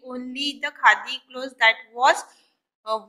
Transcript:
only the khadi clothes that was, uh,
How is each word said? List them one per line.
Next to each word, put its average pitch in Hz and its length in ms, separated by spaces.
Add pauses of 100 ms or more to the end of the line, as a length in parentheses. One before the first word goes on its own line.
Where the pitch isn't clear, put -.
only 254 560
the 294 100
khadi 247 460 (120)
clothes 262 300
that 220 160 (180)
was, 254 300 (600)
uh, 220 240